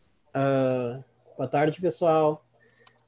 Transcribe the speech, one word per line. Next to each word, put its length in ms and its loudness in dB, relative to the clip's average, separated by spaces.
Ah, 680 0
boa 120 -6
tarde, 320 0
pessoal. 640 0